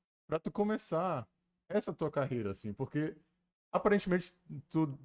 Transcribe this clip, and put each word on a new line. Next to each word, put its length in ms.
pra 100
tu 140
começar 760
essa 240
tua 200
carreira, 400
assim? 200
Porque 440
aparentemente 600
tu 360